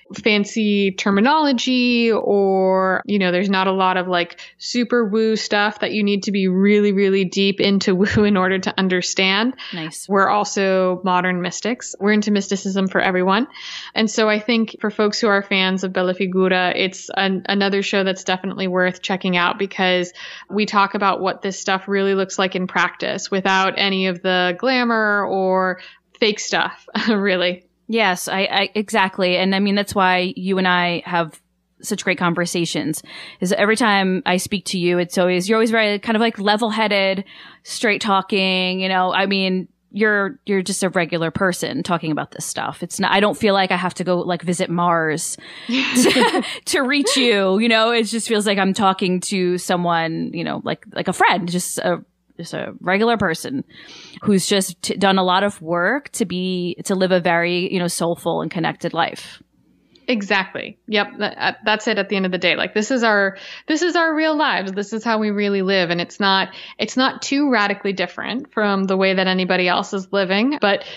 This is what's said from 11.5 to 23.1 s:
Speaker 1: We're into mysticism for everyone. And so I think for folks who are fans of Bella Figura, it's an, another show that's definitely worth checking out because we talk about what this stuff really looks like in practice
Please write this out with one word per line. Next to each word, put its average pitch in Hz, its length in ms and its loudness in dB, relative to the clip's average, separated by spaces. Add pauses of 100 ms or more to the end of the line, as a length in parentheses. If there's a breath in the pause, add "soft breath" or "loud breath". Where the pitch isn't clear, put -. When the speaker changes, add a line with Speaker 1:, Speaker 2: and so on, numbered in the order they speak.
Speaker 1:
We're 202 120 2
into 214 180 2
mysticism 196 580 -2
for 190 140 -2
everyone. 190 460 2 (460 loud breath)
And 220 160 0
so 220 200 2
I 214 80 2
think 226 420 -2
for 214 100 -2
folks 208 300 0
who 226 80 2
are 202 140 2
fans 190 420 0
of 185 80 -4
Bella 185 220 0
Figura, 185 600 2
it's - 400 -4
an, 190 320 0
another 196 360 0
show 196 200 0
that's 190 220 -2
definitely 185 420 -4
worth 185 360 0
checking 185 340 -2
out 175 220 2
because 185 560 0 (340 loud breath)
we 208 160 0
talk 202 300 2
about 202 260 0
what 180 220 -2
this 196 180 -6
stuff 190 260 -2
really 196 280 0
looks 190 240 -2
like 190 180 0
in 185 100 -2
practice - 640 -2